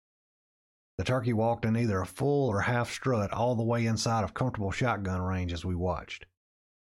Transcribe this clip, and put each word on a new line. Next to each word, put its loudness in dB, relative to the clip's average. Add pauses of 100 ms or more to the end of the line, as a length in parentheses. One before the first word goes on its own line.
(960)
The -4
turkey 2
walked 2
in 2
either 2
a -2
full 0
or 2
half 0
strut 0
all 0
the 0
way 2
inside 2
of -4
comfortable -2
shotgun -2
range -2
as -6
we -2
watched. -4 (640)